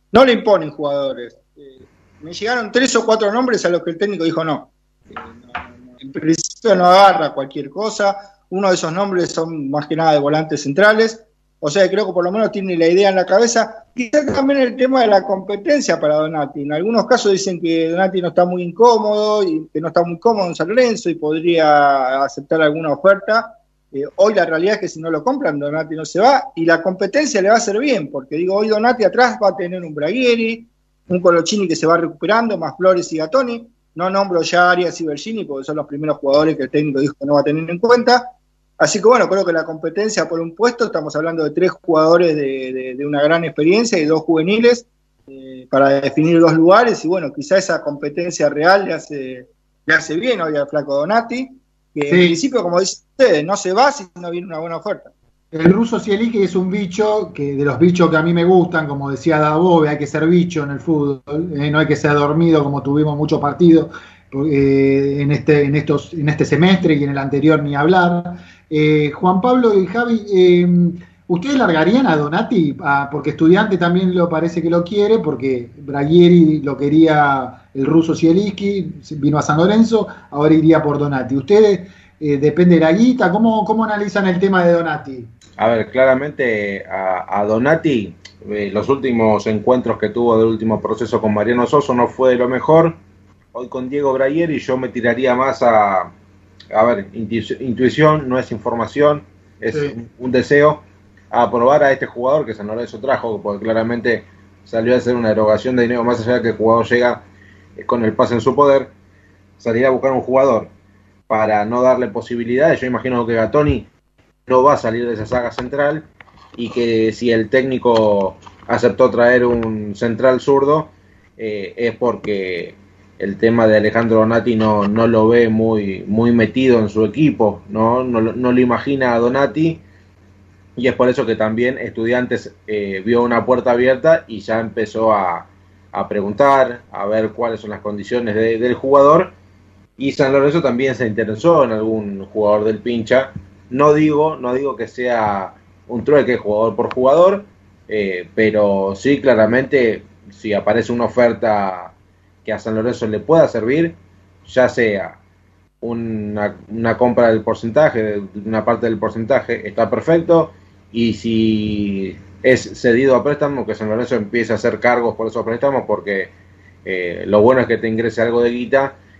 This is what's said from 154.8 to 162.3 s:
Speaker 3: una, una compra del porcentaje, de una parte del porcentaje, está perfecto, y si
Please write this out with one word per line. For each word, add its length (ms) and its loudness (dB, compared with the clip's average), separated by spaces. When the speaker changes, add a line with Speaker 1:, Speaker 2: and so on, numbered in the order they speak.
Speaker 3:
una, 760 -6
una 280 -2
compra 300 2
del 140 2
porcentaje, 640 0
de 200 -4
una 180 -4
parte 220 -2
del 120 -2
porcentaje, 720 -4
está 220 -2
perfecto, 640 2
y 220 0
si 1000 -2